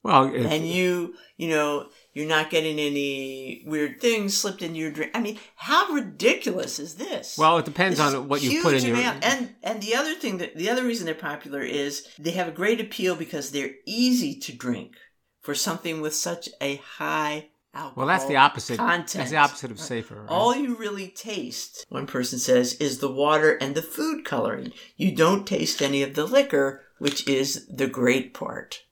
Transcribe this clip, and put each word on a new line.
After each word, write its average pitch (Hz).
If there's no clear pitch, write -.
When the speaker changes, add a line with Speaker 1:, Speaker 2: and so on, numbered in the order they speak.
Speaker 1:
Well, 135
if 123
Speaker 2:
And 160
you, 180
you 170
know, 147
you're 151
not 156
getting 160
any 135
weird 147
things 214
slipped 196
into 165
your 160
drink. 151
I 233
mean, 214
how 349
ridiculous -
is 151
this? 311
Speaker 1:
Well, 160
it 156
depends 175
Speaker 2:
This 147
Speaker 1:
on 139
what 143
you -
put 165
Speaker 2:
huge 131
Speaker 1:
in 123
your 117
Speaker 2:
amount. 247
And, 247
and 214
the 220
other 311
thing 202
that, 170
the 170
other 254
reason 226
they're 156
popular 143
is 143
they 151
have 175
a 160
great 208
appeal 185
because 156
they're 139
easy 240
to -
drink 120
for 143
something 165
with 151
such 170
a 139
high 151
alcohol 139
Speaker 1:
Well, 131
that's 180
the 147
opposite. 131
Speaker 2:
content. 175
Speaker 1:
That's 127
the 156
opposite 143
of 104
Speaker 2:
Right. -
Speaker 1:
safer, 110
right? 107
Speaker 2:
All 220
you 262
really 202
taste, -
one 135
person 127
says, 123
is 131
the 135
water 151
and 139
the 160
food 311
coloring. 107
You 185
don't 143
taste -
any 139
of 135
the 151
liquor 185
which -
is 135
the 135
great 123
part. -